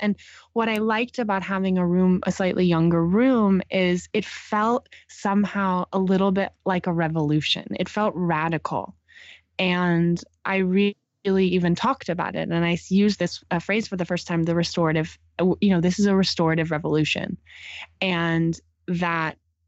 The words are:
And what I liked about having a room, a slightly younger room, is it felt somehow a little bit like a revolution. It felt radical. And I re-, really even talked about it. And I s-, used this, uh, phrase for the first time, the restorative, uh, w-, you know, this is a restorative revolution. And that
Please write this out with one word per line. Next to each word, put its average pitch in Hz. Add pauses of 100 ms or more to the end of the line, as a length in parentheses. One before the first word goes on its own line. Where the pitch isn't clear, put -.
And 208 (380)
what 226
I 220
liked 220
about 202
having 190
a 180
room, 185
a 185
slightly 185
younger 170
room, 208 (100)
is 180
it 214
felt - (220)
somehow 196
a 196
little 190
bit 190 (120)
like 180
a 180
revolution. 156 (120)
It 185
felt 214
radical. 165 (640)
And 175 (280)
I 190
re-, 190 (300)
really 190
even 175
talked 254
about 180
it. 160
And 170
I 170
s-, -
used 202
this, -
uh, 175
phrase 202
for 185
the 180
first 175
time, 165
the 165
restorative, 165 (200)
uh, 175
w-, 185
you 208
know, 175
this 180
is 202
a 196
restorative 165
revolution. 156 (640)
And 165 (280)
that 170 (320)